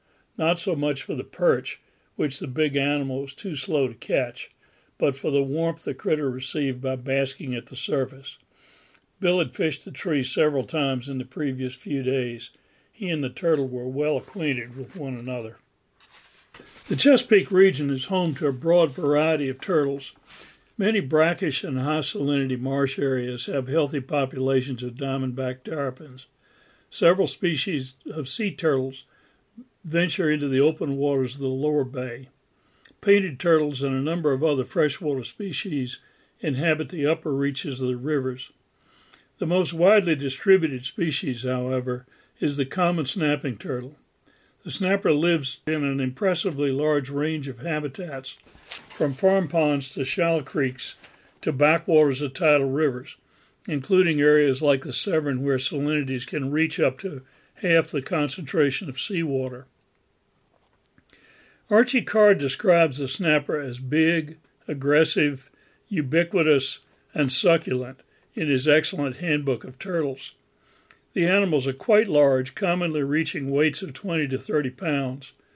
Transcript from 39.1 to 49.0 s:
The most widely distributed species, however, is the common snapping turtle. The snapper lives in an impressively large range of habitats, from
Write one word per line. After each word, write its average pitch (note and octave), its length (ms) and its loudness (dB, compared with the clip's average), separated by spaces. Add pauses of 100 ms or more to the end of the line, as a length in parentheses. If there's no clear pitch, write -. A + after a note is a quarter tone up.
The F#3 60 -2
most F3 280 0
widely F3 420 4
distributed C#3+ 680 0
species, C3+ 580 -4
however, B2+ 640 -2 (340)
is D3 160 0
the C#3 100 0
common F3 380 0
snapping D3 540 -2
turtle. C#3 400 -8 (640)
The D#3+ 80 -10
snapper F#3+ 400 0
lives D#3 560 2
in D#3 160 0
an C#3 160 0
impressively C#3+ 720 0
large D3 380 0
range C#3+ 400 -2
of A#2 100 -12
habitats, D3 800 -6 (500)
from C#3+ 260 -2